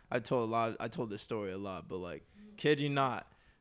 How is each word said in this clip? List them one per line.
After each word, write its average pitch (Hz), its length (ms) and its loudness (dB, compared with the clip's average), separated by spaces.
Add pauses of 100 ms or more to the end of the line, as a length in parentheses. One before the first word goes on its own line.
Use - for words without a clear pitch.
(100)
I 127 80 2
told 117 300 2
a - 20 -2
lot, 113 300 2
I 117 80 -2
told 117 220 -4
this 104 120 -6
story 104 300 -2
a 95 60 -4
lot, 95 300 -6
but, 92 100 -4
like, 87 280 -8 (300)
kid 147 240 4
you 147 80 2
not, 135 420 2 (300)